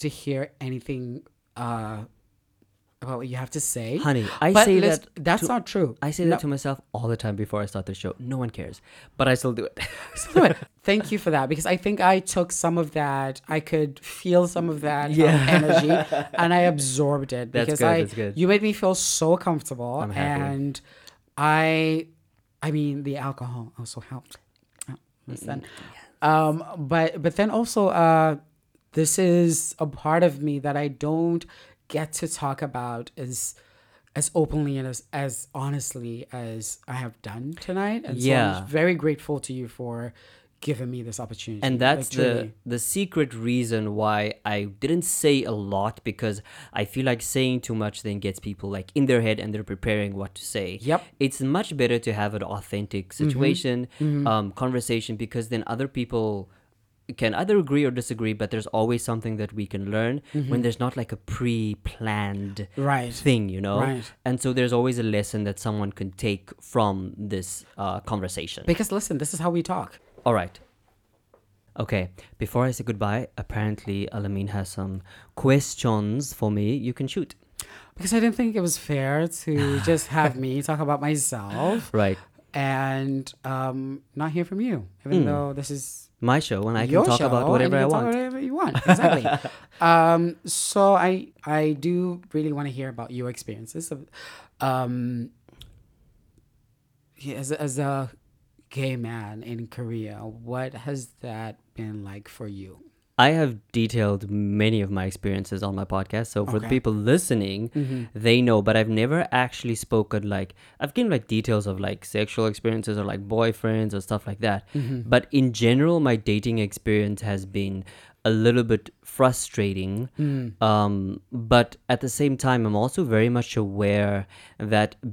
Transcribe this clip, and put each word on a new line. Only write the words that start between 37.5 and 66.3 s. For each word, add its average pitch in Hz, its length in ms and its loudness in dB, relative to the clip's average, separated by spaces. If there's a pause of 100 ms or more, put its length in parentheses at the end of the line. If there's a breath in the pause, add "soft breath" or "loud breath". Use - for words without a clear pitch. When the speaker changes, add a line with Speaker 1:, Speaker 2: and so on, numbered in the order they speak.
Speaker 1:
tonight. 202 460 -4
And 127 120 -6
Speaker 2:
Yeah. 123 360 2
Speaker 1:
so 92 60 -6
I'm 98 60 -8
very 156 280 2
grateful 147 460 -2
to 131 120 -10
you 127 160 -8
for 120 460 -10 (460 soft breath)
giving 127 300 -4
me 123 120 -8
this 113 180 -10
opportunity. 110 420 -10
Speaker 2:
And 131 160 2
that's 131 380 2
Speaker 1:
Like, 127 100 4
Speaker 2:
the, 120 80 2
Speaker 1:
truly. 110 180 -4 (120)
Speaker 2:
the 120 140 -4
secret 156 560 -2
reason 113 600 0
why 107 400 0 (100)
I 104 200 -2
didn't 139 400 -2
say 143 400 2
a 117 80 -4
lot, 101 500 -2
because 107 380 -4 (320 loud breath)
I 104 140 -2
feel 131 180 -4
like 123 160 0
saying 127 400 0
too 120 140 -4
much 107 280 -4
then 104 160 -4
gets 98 220 -4
people, 98 300 -8
like, 95 240 -8
in 143 120 4
their 123 140 4
head 110 180 2
and 107 160 -6
they're 107 80 -4
preparing 101 540 -2
what 98 200 -8
to - 80 -14
say. 95 360 -6
Speaker 1:
Yep. 147 240 0 (160)
Speaker 2:
It's 135 220 0
much 143 340 -2
better 120 220 2
to 113 160 -2
have 104 200 -2
an 101 80 -6
authentic 101 680 -6
Speaker 1:
Mm-hmm. - 180 -4
Speaker 2:
situation, 127 600 0 (120 loud breath)
Speaker 1:
Mm-hmm. 147 260 0
Speaker 2:
um, 107 260 2
conversation, 120 640 -2
because 113 340 -6
then 113 160 -2
other 123 200 -4
people 110 640 -4 (680 soft breath)
can 113 180 0
either 190 240 2
agree 147 260 2
or 131 80 2
disagree, 117 400 -4
but 104 180 -4
there's 110 180 -4
always 113 360 0
something 113 320 -4
that 104 160 -6
we 107 140 -6
can 98 260 -6
learn 117 280 0 (120)
when 151 120 0
Speaker 1:
Mm-hmm. 127 180 0
Speaker 2:
there's 117 180 -2
not, 120 160 -2
like, 117 160 -6
a 107 40 -6
pre-planned 104 1500 -4 (100)
Speaker 1:
Right. 135 360 0
Speaker 2:
thing, 120 380 2
you 92 100 -6
know? 101 200 0
Speaker 1:
Right. 123 300 -4 (140)
Speaker 2:
And 127 160 0
so 131 140 0
there's 123 180 2
always 123 260 2
a 120 60 0
lesson 107 400 0
that 101 160 -4
someone 104 320 -2
can 95 200 -8
take 101 380 -4 (100)